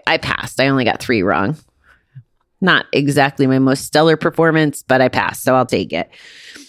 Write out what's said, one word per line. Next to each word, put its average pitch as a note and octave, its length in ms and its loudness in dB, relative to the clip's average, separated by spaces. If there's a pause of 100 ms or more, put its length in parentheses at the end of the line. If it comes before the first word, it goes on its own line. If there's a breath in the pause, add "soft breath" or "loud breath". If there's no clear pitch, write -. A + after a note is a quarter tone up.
I D#3+ 140 0
passed. - 400 -6
I C3 80 2
only C3+ 180 0
got - 140 -2
three A2 240 -2
wrong. G2 340 -2 (1040 soft breath)
Not E3+ 320 2
exactly C#3+ 540 0
my C3 100 2
most C3 280 0
stellar D#3+ 300 2
performance, D#3+ 680 0
but C3 180 2
I B2+ 80 2
passed, F#2+ 320 -4
so C3 140 0
I'll B2+ 100 2
take G#2 260 -4
it. E2+ 200 -6 (580 loud breath)